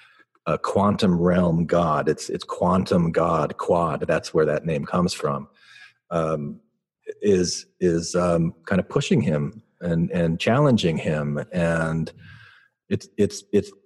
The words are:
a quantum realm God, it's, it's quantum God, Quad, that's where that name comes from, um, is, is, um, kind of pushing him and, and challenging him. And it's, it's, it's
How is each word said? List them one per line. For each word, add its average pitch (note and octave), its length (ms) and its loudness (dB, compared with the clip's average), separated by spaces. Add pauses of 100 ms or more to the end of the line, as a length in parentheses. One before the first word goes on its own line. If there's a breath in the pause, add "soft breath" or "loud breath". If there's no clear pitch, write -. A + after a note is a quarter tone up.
(460 soft breath)
a D#2 120 0
quantum G2 600 2
realm F2 460 2
God, E2+ 420 2
it's, - 220 -2
it's - 140 -6
quantum F#2 680 0
God, E2 460 0
Quad, E2+ 480 0
that's D#2+ 280 -2
where D#2+ 120 4
that D2+ 180 0
name D2+ 200 -2
comes F2+ 280 0
from, - 360 -6 (600 soft breath)
um, D#2 500 -4 (640)
is, F#2 440 0 (140)
is, E2+ 340 0
um, F2 400 0 (120)
kind F#2+ 140 0
of - 80 -4
pushing - 320 0
him D3 400 -2 (200)
and, E2+ 300 0
and E2+ 300 0
challenging A2+ 560 2
him. D2 440 -2 (120)
And E2 600 -2 (760 soft breath)
it's, - 200 -4 (100)
it's, G2+ 240 0 (100)
it's G3 180 0 (160)